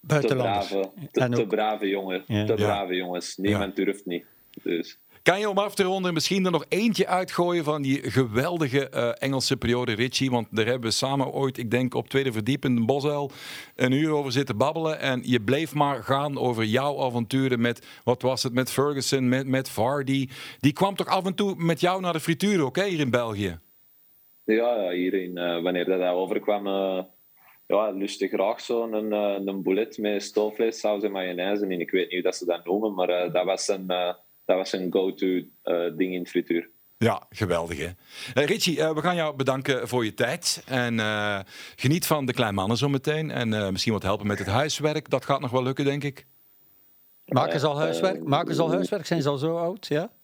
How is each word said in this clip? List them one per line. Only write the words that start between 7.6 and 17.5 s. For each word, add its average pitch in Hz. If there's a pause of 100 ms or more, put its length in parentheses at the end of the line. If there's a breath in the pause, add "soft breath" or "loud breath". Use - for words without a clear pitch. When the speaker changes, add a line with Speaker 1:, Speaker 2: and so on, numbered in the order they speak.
Speaker 3:
van 151
die 135
geweldige, 131
eh, 120
Engelse 135
periode, 120
Richie? 127
Want 120
daar 107
hebben 120
we 104
samen 135
ooit, 131
ik 120
denk, 123
op 120
tweede 135
verdieping 123
in 113
Bosuil 143 (440 loud breath)
een 127
uur 151
over 143
zitten 135
babbelen. 156
En 127
je 123
bleef 139
maar 143
gaan 139
over 120
jouw 131
avonturen 123